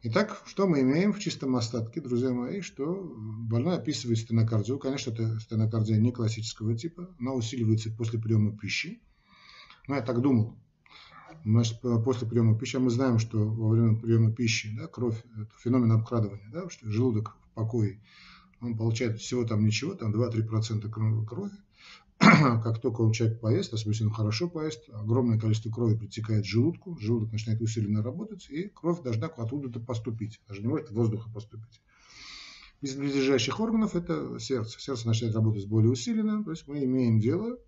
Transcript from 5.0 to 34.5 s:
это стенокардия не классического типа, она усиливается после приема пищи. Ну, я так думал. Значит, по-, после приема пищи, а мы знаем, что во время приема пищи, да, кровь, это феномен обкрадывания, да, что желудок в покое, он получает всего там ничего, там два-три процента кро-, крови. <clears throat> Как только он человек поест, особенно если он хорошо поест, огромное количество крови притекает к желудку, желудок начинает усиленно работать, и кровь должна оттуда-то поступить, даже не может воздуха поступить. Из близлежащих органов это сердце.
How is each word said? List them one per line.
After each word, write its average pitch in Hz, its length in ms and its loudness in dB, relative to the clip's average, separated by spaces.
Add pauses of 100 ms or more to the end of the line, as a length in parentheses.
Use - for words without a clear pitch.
это 113 300 -2
стенокардия 110 560 2
не 120 160 4
классического 113 600 -4
типа, 175 460 -8
она 127 140 -4
усиливается 113 580 0
после 117 260 -4
приема 110 400 0
пищи. 165 440 -6 (880)
Ну, 139 60 -2
я 135 60 -2
так 120 200 -2
думал. 123 360 2 (840)
Значит, 113 380 2
по-, 117 200 2
после 120 280 0
приема 113 280 4
пищи, 135 200 -4
а - 20 0
мы 127 120 2
знаем, 120 280 2
что 113 180 -2
во 110 300 0
время 113 320 4
приема 113 320 4
пищи, 110 460 -2
да, - 100 -10
кровь, 113 340 -4 (140)
это 107 220 -12
феномен 120 340 2
обкрадывания, 107 580 0
да, 170 200 -10
что 117 200 -14
желудок 110 460 0 (160)
в - 20 -20
покое, 113 480 -2 (600)
он 117 160 -4
получает 113 420 -2
всего 123 240 -4
там 107 220 0
ничего, 135 300 0
там 110 180 -4
два-три 113 300 0
процента 110 440 -2
кро-, 110 380 -2
крови. 190 260 -8 (340)
<clears throat> - 340 -20
Как 120 600 8
только 117 180 -2
он 110 140 6
человек 113 260 0
поест, 135 340 0
особенно 107 200 -2
если 110 100 0
он 107 80 2
хорошо 107 380 -2
поест, 156 420 -6
огромное 110 480 2
количество 110 320 0
крови 117 240 2
притекает 110 480 -2
к 95 40 -6
желудку, 147 520 0
желудок 110 320 -2
начинает 110 300 -2
усиленно 107 420 0
работать, 180 460 -8
и 170 180 -6
кровь 170 340 -4
должна 120 260 -2
оттуда-то 127 520 -8
поступить, 113 680 -8
даже 101 160 -14
не 110 60 -4
может 139 240 -4
воздуха 107 420 -2
поступить. - 480 -16 (1000)
Из 135 140 -6
близлежащих 135 640 2
органов 220 340 0
это 160 420 -4
сердце. 113 440 -4